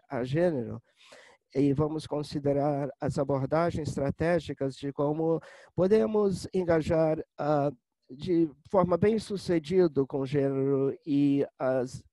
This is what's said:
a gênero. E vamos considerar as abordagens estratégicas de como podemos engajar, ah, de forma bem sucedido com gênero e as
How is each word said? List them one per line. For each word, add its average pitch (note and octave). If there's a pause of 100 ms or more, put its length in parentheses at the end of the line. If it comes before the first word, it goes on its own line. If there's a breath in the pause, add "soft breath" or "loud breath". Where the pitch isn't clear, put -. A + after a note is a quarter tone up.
a B2+
gênero. C3 (760 loud breath)
E C#3
vamos D3+
considerar C#3+ (140)
as C#3+
abordagens D3
estratégicas C#3+
de C#3
como D#3+ (340 loud breath)
podemos G#3
engajar, D#3+ (180)
ah, D3 (420)
de E3 (180)
forma F3+
bem G#3
sucedido E3+
com C3+
gênero C3+ (120)
e C#3+ (100)
as C3